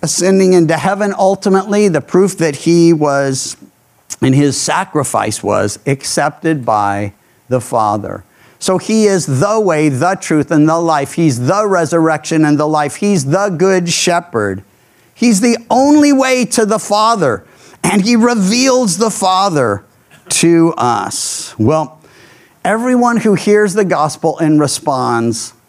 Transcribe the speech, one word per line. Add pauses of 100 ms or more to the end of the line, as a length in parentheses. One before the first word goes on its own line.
ascending
into
heaven
ultimately,
the
proof
that
he
was, (640)
and
his
sacrifice
was,
accepted
by (340)
the
Father. (360)
So
he
is
the
way,
the
truth,
and
the
life.
He's
the
resurrection
and
the
life.
He's
the
good
shepherd. (520)
He's
the (120)
only
way
to
the
Father, (400)
and
he
reveals
the
Father (460)
to
us.
Well, (640)
everyone
who
hears
the
gospel
and
responds (180)